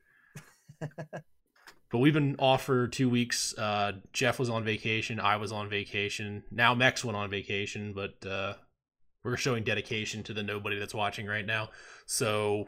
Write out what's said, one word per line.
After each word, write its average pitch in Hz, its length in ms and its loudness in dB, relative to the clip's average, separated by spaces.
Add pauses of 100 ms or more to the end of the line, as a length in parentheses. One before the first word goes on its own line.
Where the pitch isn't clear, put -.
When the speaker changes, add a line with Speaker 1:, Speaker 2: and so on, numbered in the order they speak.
(800)
Speaker 1:
<laughs> 160 40 -8 (1080)
Speaker 2:
But 120 80 0
we've 147 160 8
been 143 260 2
off 131 240 4
for 123 240 2
two 127 200 2
weeks. 120 480 0
Uh, 104 360 0 (200)
Jeff 127 280 2
was 123 100 0
on 113 140 -2
vacation. 110 560 -2
I 104 160 4
was 104 160 -4
on 104 160 -4
vacation. 104 800 -4
Now 120 240 6
Mex 123 300 4
went 110 120 -2
on 101 140 -4
vacation, 101 600 -4
but, 98 340 -8
uh, 98 280 -4 (680)
we're 123 140 -2
showing 120 280 0
dedication 107 600 -2
to 110 100 -10
the 104 80 -4
nobody 104 360 -2
that's 101 140 -6
watching 104 340 -2
right 104 200 -4
now. 110 240 -2 (340)
So 107 640 2